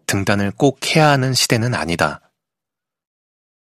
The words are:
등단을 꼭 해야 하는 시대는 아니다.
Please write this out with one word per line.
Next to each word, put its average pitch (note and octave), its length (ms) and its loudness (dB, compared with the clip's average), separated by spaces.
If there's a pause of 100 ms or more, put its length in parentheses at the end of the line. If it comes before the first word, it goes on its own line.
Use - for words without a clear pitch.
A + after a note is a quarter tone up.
등단을 G2+ 460 -2
꼭 - 360 0
해야 D#3 220 4
하는 C3 240 0
시대는 A#2+ 420 0
아니다. D#2+ 460 -2 (1500)